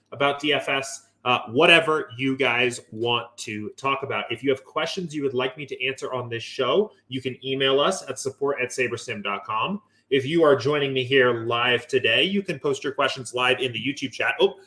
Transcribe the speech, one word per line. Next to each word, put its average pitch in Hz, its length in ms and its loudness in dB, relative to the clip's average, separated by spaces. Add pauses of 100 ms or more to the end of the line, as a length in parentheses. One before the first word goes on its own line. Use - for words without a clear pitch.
(120)
about 139 280 0
D 147 140 2
F 135 160 -2
S, - 380 -4 (180)
uh, 123 140 4 (120)
whatever 156 680 6
you 135 180 0
guys 123 460 2 (100)
want 117 340 0 (120)
to 107 400 -8
talk 135 260 -2
about. 110 260 -4
If 117 140 -8
you 135 60 0
have 131 160 0
questions 160 500 -6
you 147 80 -4
would 127 100 0
like 127 240 -2
me 147 80 -12
to 127 220 -8
answer 135 240 -6
on 123 160 -6
this 113 160 -8
show, 147 480 0 (160)
you 131 140 -8
can 127 240 -6
email 135 340 2
us 185 300 0
at 127 100 -8
support 139 420 -4
at 123 100 -4
sabersim 113 520 -4
dot 101 220 -4
com. 127 360 -4 (280)
If 131 180 2
you 165 160 2
are 143 120 8
joining 139 380 0
me 131 100 0
here 123 300 4 (120)
live 120 420 0
today, 123 360 2
you 196 200 0
can 156 160 -6
post 139 240 -2
your 139 100 -4
questions 131 400 -2
live 123 280 2
in 127 100 -2
the 110 120 -8
YouTube 135 280 -6
chat. 113 280 -2
Oh, 196 280 2